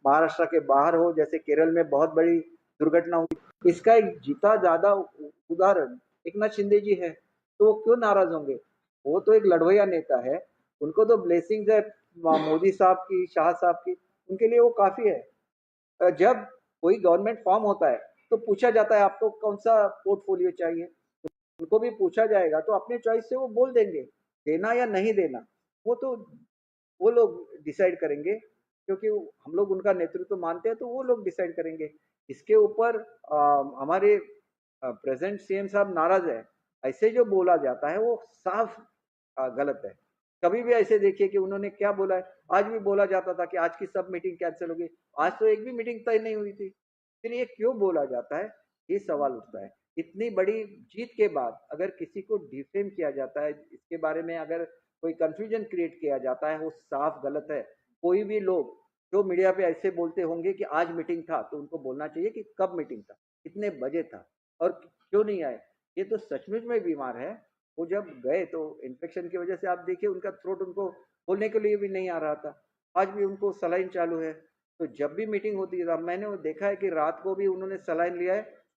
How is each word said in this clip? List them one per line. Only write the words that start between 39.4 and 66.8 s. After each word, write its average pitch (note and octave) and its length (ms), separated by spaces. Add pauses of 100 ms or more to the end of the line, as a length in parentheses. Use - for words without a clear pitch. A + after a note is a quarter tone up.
गलत C3+ 360
है। F#2+ 120 (480)
कभी G#3+ 180
भी A#3+ 100
ऐसे A3 260
देखिए G3 280
कि G3 100
उन्होंने G3 320
क्या G3+ 220
बोला F#3+ 240
है। F#3 180 (200)
आज G3+ 120
भी A3 140
बोला G3+ 260
जाता F#3 280
था E3+ 120
कि F3+ 120
आज E3+ 180
की G3+ 100
सब F#3 240
मीटिंग F3+ 280
कैंसिल E3+ 320
होगी, E3 180 (320)
आज E3+ 200
तो A3 80
एक G#3+ 160
भी B3+ 80
मीटिंग A#3 340
तय A3+ 140
नहीं A3 160
हुई G#3 180
थी, G3+ 160 (520)
फिर A#3 120
ये A#3+ 120
क्यों A#3 340
बोला E3+ 260
जाता B2+ 320
है, G#3+ 180 (340)
ये G3 100
सवाल D3 320
उठता A2 320
है। G2 100 (240)
इतनी F#3+ 320
बड़ी G3+ 340
जीत G#3 540
के G#3+ 100
बाद C3 440
अगर E3+ 200
किसी - 300
को G#3 160
डिफेम E3+ 520
किया E3 220
जाता C3+ 300
है, D3 320
इसके - 240
बारे D#3+ 240
में E3 160
अगर D#3+ 260 (380)
कोई D#3+ 120
कन्फ्यूजन G3+ 500
क्रिएट E3+ 380
किया C#3+ 160
जाता C3 320
है, D#3 100
वो D#3+ 100
साफ D3+ 540
गलत D3 280
है। C3+ 240 (260)
कोई F3+ 220
भी G#3+ 160
लोग F#3 380 (360)
जो G3 100
मीडिया F#3+ 280
पे F#3+ 120
ऐसे E3+ 280
बोलते E3+ 300
होंगे E3+ 320
कि G3 100
आज E3 280
मीटिंग E3 320
था, D#3+ 180
तो D3+ 160
उनको D3 220
बोलना C3+ 280
चाहिए E3 220
कि A3 280
कब F#3 180
मीटिंग B2+ 280
था, - 140 (260)
कितने D#3 260
बजे D3 340
था - 280 (300)
और F3 100 (380)
क्यों G#3 140
नहीं G3+ 200
आए। B2+ 180 (360)
ये F#3+ 60
तो G#3 140
सचमुच G#3 460
में A#3 200